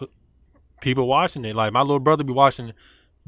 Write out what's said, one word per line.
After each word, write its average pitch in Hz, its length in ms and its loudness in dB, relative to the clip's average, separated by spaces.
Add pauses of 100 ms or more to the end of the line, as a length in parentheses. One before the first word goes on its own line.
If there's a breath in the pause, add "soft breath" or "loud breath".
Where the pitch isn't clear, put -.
f-, 135 80 -14 (720)
people 127 260 0
watching 143 380 0
it. 107 120 -8
Like, 110 160 0
my 123 100 2
little 143 180 0
brother 151 240 2
be 131 80 -4
watching 123 400 0 (560 soft breath)